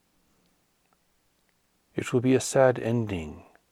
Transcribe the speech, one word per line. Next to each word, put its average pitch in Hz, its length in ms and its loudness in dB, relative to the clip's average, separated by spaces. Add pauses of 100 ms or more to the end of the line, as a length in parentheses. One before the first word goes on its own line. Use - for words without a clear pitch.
(1900)
It - 200 -6
will 120 80 2
be 131 120 4
a 123 60 2
sad 131 380 2
ending 104 640 -4 (300)